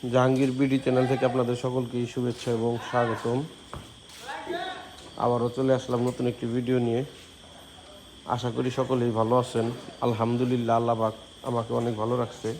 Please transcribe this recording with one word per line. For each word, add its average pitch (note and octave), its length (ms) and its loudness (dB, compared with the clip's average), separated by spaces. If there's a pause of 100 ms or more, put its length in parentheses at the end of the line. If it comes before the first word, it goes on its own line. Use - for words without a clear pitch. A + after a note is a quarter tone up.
(100)
জাহাঙ্গীর C3 480 4
বিডি C3+ 260 4
চ্যানেল B2+ 220 4
থেকে C3 240 2
আপনাদের B2 340 0
সকলকেই B2 420 -2
শুভেচ্ছা B2 520 -4
এবং A#2 140 0 (160)
স্বাগতম। A#2+ 500 0 (1900)
আবারও A#2+ 320 2
চলে C3 220 4
আসলাম B2 300 -2
নতুন B2 240 -2
একটি A#2+ 140 -6
ভিডিও B2 320 0
নিয়ে। A#2+ 220 2 (1300)
আশা B2 300 -2
করি B2+ 140 0
সকলেই B2 500 0
ভালো A2+ 220 4
আছেন। A2+ 240 0 (400)
আলহামদুলিল্লাহ, A#2+ 720 2
আল্লাহ A#2 260 2
পাক A2 120 0 (340)
আমাকে A#2 220 -2 (100)
অনেক A#2 220 0
ভালো A#2 140 0
রাখছে। A2+ 320 -4 (120)